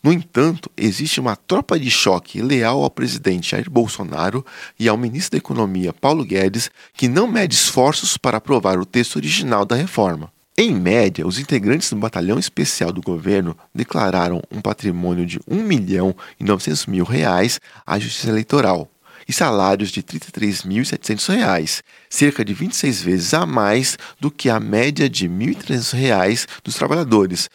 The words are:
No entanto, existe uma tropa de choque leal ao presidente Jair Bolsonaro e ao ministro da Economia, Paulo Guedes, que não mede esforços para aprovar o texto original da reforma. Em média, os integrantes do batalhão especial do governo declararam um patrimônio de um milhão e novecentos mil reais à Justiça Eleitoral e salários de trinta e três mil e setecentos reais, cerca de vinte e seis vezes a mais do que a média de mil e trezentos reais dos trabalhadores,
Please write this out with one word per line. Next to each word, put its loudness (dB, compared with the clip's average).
No 6
entanto, 0
existe 0
uma 0
tropa 0
de -2
choque 2
leal 2
ao 0
presidente -2
Jair -4
Bolsonaro 0
e 2
ao 4
ministro -4
da -2
Economia, -2
Paulo 0
Guedes, 0
que 0
não 2
mede 0
esforços 2
para 0
aprovar 2
o -2
texto -2
original 0
da 0
reforma. -2
Em 2
média, 2
os -2
integrantes 0
do -4
batalhão -2
especial -2
do -6
governo -2
declararam 0
um -10
patrimônio -2
de -8
um -2
milhão 0
e -8
novecentos 0
mil 0
reais 2
à -2
Justiça -6
Eleitoral 2
e -6
salários 2
de -6
trinta -12
e -20
três -2
mil -2
e 0
setecentos -4
reais, 0
cerca 2
de -4
vinte -4
e -6
seis 0
vezes 0
a 2
mais 2
do -2
que -2
a 2
média 0
de -2
mil -2
e -2
trezentos -4
reais 2
dos -8
trabalhadores, 2